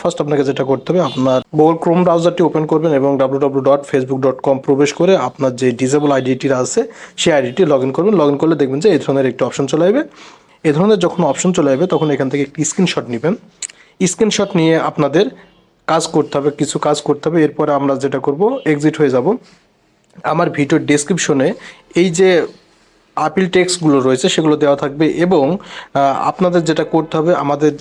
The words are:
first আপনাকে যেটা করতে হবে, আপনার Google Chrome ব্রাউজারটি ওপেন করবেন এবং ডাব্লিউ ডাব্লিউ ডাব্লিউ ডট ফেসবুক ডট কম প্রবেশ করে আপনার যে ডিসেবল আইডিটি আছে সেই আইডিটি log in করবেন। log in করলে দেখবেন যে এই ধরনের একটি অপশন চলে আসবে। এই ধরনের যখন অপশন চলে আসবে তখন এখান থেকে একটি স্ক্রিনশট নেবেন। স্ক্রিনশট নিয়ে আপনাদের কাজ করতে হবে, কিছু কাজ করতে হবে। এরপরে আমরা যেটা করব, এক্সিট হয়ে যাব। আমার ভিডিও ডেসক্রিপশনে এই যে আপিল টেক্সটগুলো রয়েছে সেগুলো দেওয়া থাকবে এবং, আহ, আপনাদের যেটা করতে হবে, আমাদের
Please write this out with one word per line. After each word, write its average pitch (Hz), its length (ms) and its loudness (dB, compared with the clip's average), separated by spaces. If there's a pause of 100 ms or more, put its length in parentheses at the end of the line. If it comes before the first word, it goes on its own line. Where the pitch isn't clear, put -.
first 170 180 -2
আপনাকে 143 240 0
যেটা 139 200 -2
করতে 131 280 -2
হবে, 180 80 2
আপনার 131 420 0 (140)
Google 160 260 4
Chrome 175 200 2
ব্রাউজারটি 170 400 2
ওপেন 156 240 0
করবেন 160 260 0
এবং 139 260 2
ডাব্লিউ 135 220 0
ডাব্লিউ 139 220 0
ডাব্লিউ 135 140 4
ডট 139 100 -4
ফেসবুক 131 340 -2
ডট 131 200 0
কম 135 180 0
প্রবেশ 139 340 0
করে 180 240 2
আপনার 131 400 -2
যে 127 160 0
ডিসেবল 139 400 0
আইডিটি 131 400 0
আছে 127 320 -2 (320)
সেই 170 160 2
আইডিটি 139 320 2
log 143 200 2
in 131 80 -2
করবেন। 196 220 0
log 151 180 4
in 139 40 0
করলে 160 180 2
দেখবেন 143 260 -2
যে 208 80 4
এই 165 100 4
ধরনের 135 280 0
একটি 127 180 -2
অপশন 139 220 -4
চলে 156 180 0
আসবে। 226 180 2 (640)
এই 156 80 2
ধরনের 196 260 2
যখন 175 260 0
অপশন 151 280 0
চলে 156 180 2
আসবে 139 160 0
তখন 156 240 0
এখান 135 200 -2
থেকে 143 120 -2
একটি 151 220 -4
স্ক্রিনশট 170 440 -2
নেবেন। 123 260 -2 (720)
স্ক্রিনশট 202 500 0
নিয়ে 160 220 4
আপনাদের 139 480 0 (600)
কাজ 156 200 0
করতে 151 320 -2
হবে, 139 120 0
কিছু 143 280 -4
কাজ 147 220 0
করতে 147 280 -2
হবে। 160 160 2
এরপরে 147 280 0
আমরা 139 240 0
যেটা 131 220 -4
করব, 175 480 -2
এক্সিট 151 320 0
হয়ে 143 120 2
যাব। 127 260 0 (840)
আমার 160 280 -2
ভিডিও 147 280 0
ডেসক্রিপশনে 143 720 0 (420)
এই 180 160 2
যে 175 360 2 (680)
আপিল 156 320 -2
টেক্সটগুলো 175 520 2
রয়েছে 127 280 2
সেগুলো 156 280 0
দেওয়া 143 200 2
থাকবে 147 320 -2
এবং, 170 500 0
আহ, - 420 -8 (200)
আপনাদের 175 440 0
যেটা 156 200 0
করতে 160 320 -2
হবে, 160 180 2
আমাদের 143 460 0